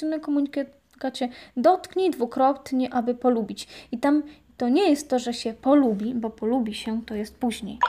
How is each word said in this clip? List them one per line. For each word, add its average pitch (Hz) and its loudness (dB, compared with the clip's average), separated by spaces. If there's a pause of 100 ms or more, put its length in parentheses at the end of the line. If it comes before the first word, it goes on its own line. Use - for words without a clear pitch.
o 311 -2
tym 311 -4
komunikacie. 277 -4 (280)
Dotknij 359 2
dwukrotnie, 262 0
aby 240 0
polubić. 233 -2 (240)
I 233 -6
tam 294 4 (340)
to 247 -2
nie 330 4
jest 285 0
to, 254 2
że 240 -4
się 226 -6
polubi, 247 4
bo 226 -4
polubi 220 -2
się 226 -6
to 220 -8
jest 214 -8
później. 220 -4 (100)